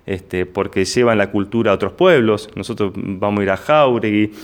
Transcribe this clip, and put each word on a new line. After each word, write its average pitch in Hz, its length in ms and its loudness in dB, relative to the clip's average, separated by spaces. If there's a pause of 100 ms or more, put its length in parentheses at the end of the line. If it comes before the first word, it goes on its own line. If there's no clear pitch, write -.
este, 90 400 -6
porque 98 400 -2
llevan 120 320 2
la 101 140 0
cultura 107 400 0
a - 20 4
otros 95 200 -2
pueblos. 123 640 2
Nosotros 101 400 -6
vamos 101 460 -4
a - 20 0
ir 95 60 0
a 95 80 0
Jáuregui, 113 720 2 (120)